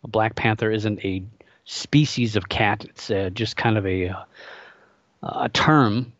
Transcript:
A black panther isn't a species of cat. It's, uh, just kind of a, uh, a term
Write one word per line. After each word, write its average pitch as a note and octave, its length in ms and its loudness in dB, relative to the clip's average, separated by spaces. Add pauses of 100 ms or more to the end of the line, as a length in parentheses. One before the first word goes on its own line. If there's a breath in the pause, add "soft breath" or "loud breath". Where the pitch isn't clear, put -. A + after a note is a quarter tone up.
A - 20 -12
black A2 280 0
panther A2 360 0
isn't G#2+ 320 -2
a F#2+ 200 -4 (420 soft breath)
species B2 720 2
of F#2 100 -2
cat. G#2 380 0
It's, - 260 -10
uh, G2 220 0
just G#2+ 240 -4
kind A2+ 200 2
of G2+ 80 -2
a, F#2 240 0
uh, F#2 140 -10 (1000 loud breath)
a - 280 -4
term B2 720 4